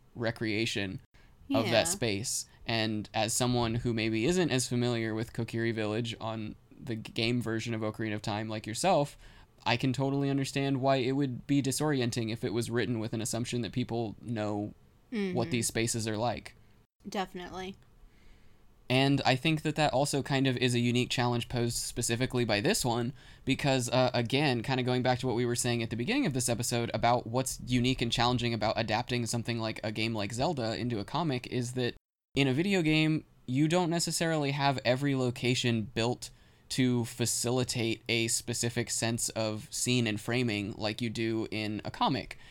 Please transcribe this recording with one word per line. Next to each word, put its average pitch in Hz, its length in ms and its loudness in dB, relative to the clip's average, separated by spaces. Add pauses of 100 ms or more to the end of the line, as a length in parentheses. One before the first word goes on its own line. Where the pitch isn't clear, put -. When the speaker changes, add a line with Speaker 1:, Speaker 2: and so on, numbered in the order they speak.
(160)
Speaker 1:
recreation 110 840 -2 (520)
of 113 160 2
that - 0 -
Speaker 2:
Yeah. 110 160 6
Speaker 1:
space. 101 600 -2 (240)
And 110 440 -2
as 110 200 2
someone 120 420 2
who 120 180 0
maybe 110 320 0
isn't 175 260 2
as 127 160 2
familiar 120 480 0
with 113 180 -4
Kokiri 117 400 -2
Village 110 460 -2
on 110 360 -6 (220)
the 113 200 -8
g-, 107 160 -12
game 120 280 2
version 113 320 -4
of 110 80 -4
Ocarina 107 340 -4
of 107 60 -6
Time 110 280 -4
like 107 180 -6
yourself, 143 500 2 (480)
I 120 120 4
can 131 160 0
totally 139 360 0
understand 135 520 0
why 135 160 4
it 131 160 2
would 135 340 -2
be 143 140 4
disorienting 127 680 0
if 113 120 -6
it 104 100 -2
was 113 160 -2
written 117 300 0
with 110 140 -4
an 117 80 -4
assumption 120 400 -4
that 95 100 -4
people 117 500 -4
know 104 520 -4 (380)
what 240 60 -4 (300)
Speaker 2:
Mm-hmm. - 40 -10
Speaker 1:
these 117 160 0
spaces 113 420 -2
are 107 80 -2
like. 120 380 -4 (520)
Speaker 2:
Definitely. 185 680 -8 (1160)
Speaker 1:
And 135 360 4
I 131 100 6
think 156 280 0
that 151 120 -2
that 151 180 2
also 139 300 2
kind 135 240 2
of 127 100 2
is 123 160 2
a 120 60 2
unique 120 300 2
challenge 120 400 0
posed 120 260 0
specifically 120 720 -2
by 104 160 2
this 165 240 0
one, 120 260 0 (320)
because, 131 460 2
uh, 127 240 4
again, 123 500 0
kinda 131 200 0
going 127 180 0
back 123 180 0
to 131 80 -4
what 113 80 0
we 123 100 0
were 120 120 0
saying 120 260 0
at 113 60 -4
the 110 80 -4
beginning 226 280 0
of 147 80 0
this 127 140 -2
episode 117 460 0
about 117 340 2
what's 127 400 -2
unique 127 340 2
and 120 120 0
challenging 120 400 2
about 110 240 0
adapting 117 480 0
something 117 340 -2
like 110 240 -4
a 113 80 -2
game 113 240 0
like 104 160 -2
Zelda 117 460 -2
into 117 220 -2
a 101 40 -4
comic 139 440 -2
is 123 260 -4
that 123 220 -2 (380)
in 139 140 6
a 127 60 4
video 185 280 2
game, 156 440 4 (200)
you 139 220 2
don't 170 220 4
necessarily 165 600 0
have 139 340 2
every 135 300 2
location 123 800 2
built 117 360 0 (400)
to 123 360 2
facilitate 120 1000 -2
a 113 220 2
specific 117 600 -2
sense 117 400 -2
of 110 400 -4
scene 123 380 2
and 101 140 -2
framing 113 560 -2
like 107 240 -4
you 120 80 -2
do 113 420 -2
in 107 320 -4
a - 80 -8
comic. 151 460 -2 (140)